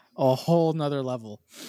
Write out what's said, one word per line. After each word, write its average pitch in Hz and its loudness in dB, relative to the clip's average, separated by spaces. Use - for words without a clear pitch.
a 131 4
whole 165 2
nother 143 -2
level. 117 -8